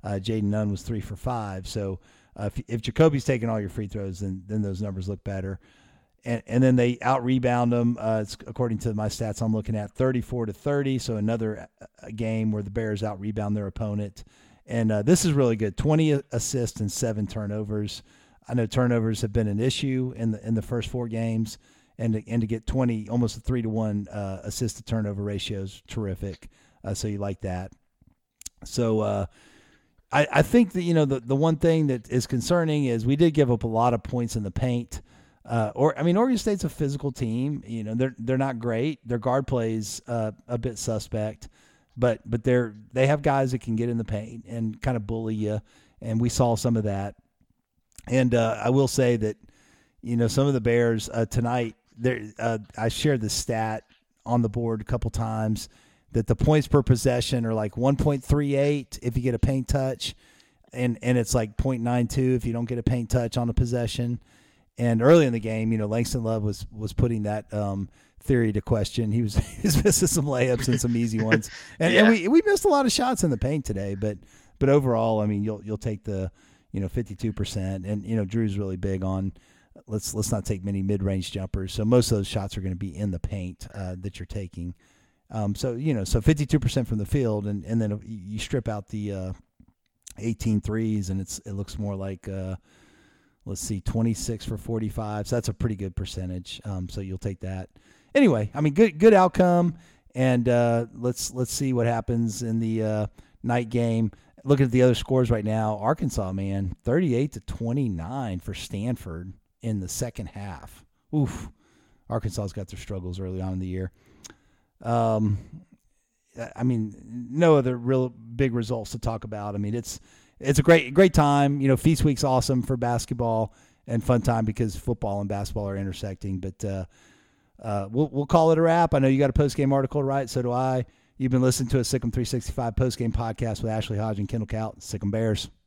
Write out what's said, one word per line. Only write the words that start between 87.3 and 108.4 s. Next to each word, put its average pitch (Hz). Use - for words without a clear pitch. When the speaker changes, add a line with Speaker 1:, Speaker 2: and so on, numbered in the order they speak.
Speaker 1:
and, 101
and 113
then 104
you 104
strip 117
out 104
the, 104
uh, 92
eighteen 110
threes, 107
and 95
it's, -
it 107
looks 98
more 101
like, 95
uh, 95
let's 98
see, 101
twenty-six 113
for 110
forty-five. 107
So 127
that's 117
a 104
pretty 113
good 95
percentage. 90
Um, 92
so -
you'll 95
take 95
that. 92
Anyway, 143
I 143
mean, 147
good, 180
good 214
outcome, 175
and, 123
uh, 120
let's, 120
let's 127
see 135
what 120
happens 117
in 113
the, 113
uh, 107
night 123
game. 113
Looking 135
at 120
the 123
other 127
scores 127
right 110
now, 107
Arkansas, 110
man, 98
thirty-eight 139
to 104
twenty-nine 113
for 95